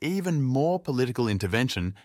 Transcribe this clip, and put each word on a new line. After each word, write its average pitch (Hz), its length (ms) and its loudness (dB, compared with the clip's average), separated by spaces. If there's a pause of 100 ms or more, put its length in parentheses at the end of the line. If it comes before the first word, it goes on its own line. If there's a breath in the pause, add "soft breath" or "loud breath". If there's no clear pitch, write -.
even 175 420 0
more 143 360 2
political 123 480 0
intervention 98 800 0